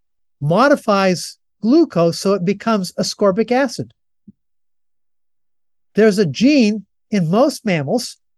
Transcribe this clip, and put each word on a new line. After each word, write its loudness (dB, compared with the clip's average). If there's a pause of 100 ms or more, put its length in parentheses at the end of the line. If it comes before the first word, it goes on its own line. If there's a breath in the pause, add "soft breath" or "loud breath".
(400)
modifies 0 (240)
glucose 0
so -2
it -4
becomes -2
ascorbic -2
acid. -4 (2000)
There's 4
a 2
gene 2 (240)
in -2
most 0
mammals -4 (200)